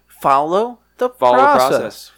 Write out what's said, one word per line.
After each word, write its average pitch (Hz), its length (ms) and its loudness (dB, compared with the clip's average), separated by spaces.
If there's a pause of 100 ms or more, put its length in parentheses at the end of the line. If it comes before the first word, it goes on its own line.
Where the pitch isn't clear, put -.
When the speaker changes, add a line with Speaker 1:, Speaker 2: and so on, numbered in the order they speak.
Speaker 1:
Follow 165 720 -2 (180)
the 247 120 -4
Speaker 2:
Follow 127 300 0
the 269 40 4
Speaker 1:
process. 269 260 2 (100)
Speaker 2:
process. - 380 -14